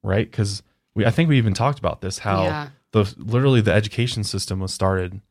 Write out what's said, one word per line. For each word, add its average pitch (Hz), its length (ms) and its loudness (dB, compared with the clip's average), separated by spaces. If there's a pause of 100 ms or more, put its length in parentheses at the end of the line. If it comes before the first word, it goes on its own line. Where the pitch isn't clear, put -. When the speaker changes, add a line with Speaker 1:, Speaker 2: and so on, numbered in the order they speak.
Speaker 1:
Right? 101 280 0
'Cause 101 320 -4 (320)
we, 110 120 2
I 117 40 4
think 170 180 2
we 143 100 6
even 110 160 2
talked 135 240 -2
about - 220 -4
this, 95 180 -8
how 98 240 0
Speaker 2:
Yeah. 143 260 -2 (220)
Speaker 1:
the, 101 260 2
literally 123 440 2
the 104 120 2
education 107 520 -2
system 95 360 -6
was 92 140 -6
started 95 460 -2 (100)